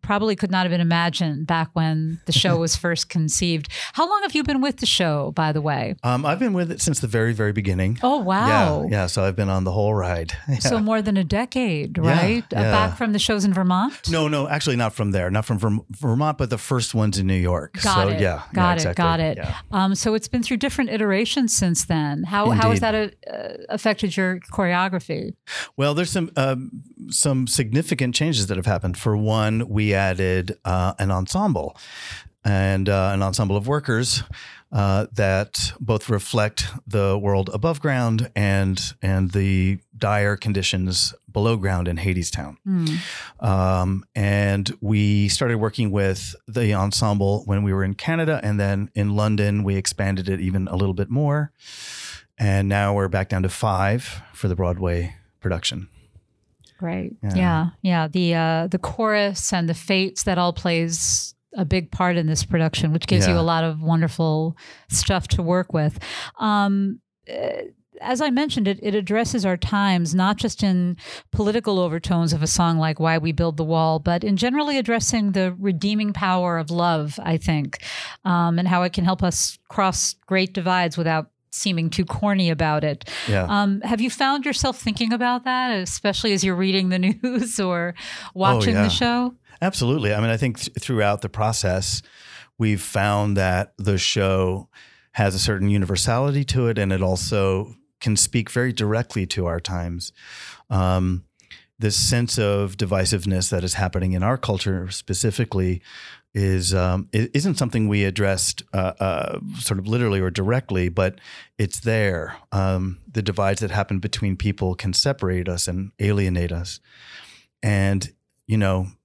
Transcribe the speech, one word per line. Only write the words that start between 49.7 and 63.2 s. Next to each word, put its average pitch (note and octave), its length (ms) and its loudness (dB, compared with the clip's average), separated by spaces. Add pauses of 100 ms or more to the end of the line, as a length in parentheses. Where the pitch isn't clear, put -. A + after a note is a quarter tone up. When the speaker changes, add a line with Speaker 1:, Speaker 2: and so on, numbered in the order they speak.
Speaker 2:
expanded F#2+ 520 -2
it F#2+ 120 -2
even F#2 280 0
a F#2 80 -4
little F#2+ 180 0
bit G2 160 -4
more. D3 420 0 (840)
And G2 300 4
now G2+ 260 2
we're G2 140 2
back F#2+ 220 0
down F#2+ 120 0
to F#2 60 0
five G2+ 720 0 (120)
for - 160 -4
the F2+ 60 0
Broadway F2 600 -2 (260)
production. F#2 480 -4 (880)
Speaker 1:
Great. F3+ 440 -6
Speaker 2:
Yeah. G#2+ 120 -2
Speaker 1:
Yeah. F3 320 2 (160)
Yeah. E3+ 260 0
The, E3+ 260 0
uh, E3 340 0
the F3+ 100 -2
chorus G#3 760 -2
and E3+ 160 0
the E3+ 60 0
fates, F#3+ 500 -2
that F#3 140 0
all F3 140 2
plays E3 840 -2 (220)
a F#3+ 80 0
big F3 260 0
part F3+ 260 0
in E3 100 2
this D#3 180 0
production, D#3+ 480 0
which E3+ 160 0
gives - 180 6